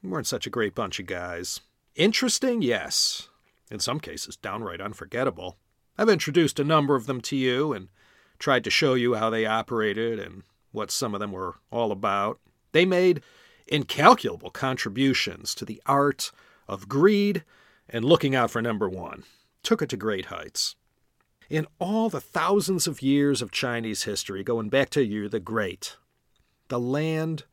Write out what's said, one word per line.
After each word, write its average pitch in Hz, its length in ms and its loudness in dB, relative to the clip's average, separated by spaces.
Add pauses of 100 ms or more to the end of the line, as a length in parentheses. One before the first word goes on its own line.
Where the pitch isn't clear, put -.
weren't 185 280 -6
such - 180 -4
a - 40 -8
great 107 260 -2
bunch 101 240 -4
of 90 60 -12
guys. 90 520 -8 (380)
Interesting, 233 640 2
yes. 107 680 -2 (400)
In 107 120 -10
some 131 180 -2
cases, - 380 -12
downright 98 440 -8
unforgettable. 98 760 -6 (420)
I've 220 100 2
introduced 160 520 2
a 143 40 0
number 147 300 4
of 117 120 0
them 127 160 -4
to - 120 -6
you 131 380 0
and 95 160 -8 (500)
tried 127 240 2
to 107 80 -4
show 135 240 4
you 123 200 2
how 110 140 0
they 110 160 0
operated 110 760 -2
and 92 240 -14 (260)
what 104 220 -6
some 113 220 -2
of 98 60 -4
them 101 120 -6
were 92 240 -8 (160)
all 117 180 0
about. 101 480 -2 (320)
They 160 140 6
made 180 380 4 (440)
incalculable 143 840 4
contributions 127 1080 -2
to - 80 -10
the 110 200 -12
art 139 460 0 (380)
of 95 200 -10
greed 196 540 4 (460)
and 113 160 -2
looking 143 300 6
out 120 160 4
for 117 100 -2
number 107 280 0
one. 87 340 -10 (400)
Took 226 180 2
it 151 100 -2
to 127 60 -4
great 101 280 -2
heights. - 500 -8 (720)
In 156 200 -4 (100)
all 214 300 0
the 156 120 -6
thousands 180 680 0
of 151 120 -6
years 139 400 4
of 113 120 -8
Chinese 117 500 -4
history, 98 400 -6
going 113 280 -2
back 135 200 2
to 143 140 2
Yu 104 240 -2
the 110 100 -2
Great, 98 580 -6 (720)
the 123 140 -2
land 156 720 -2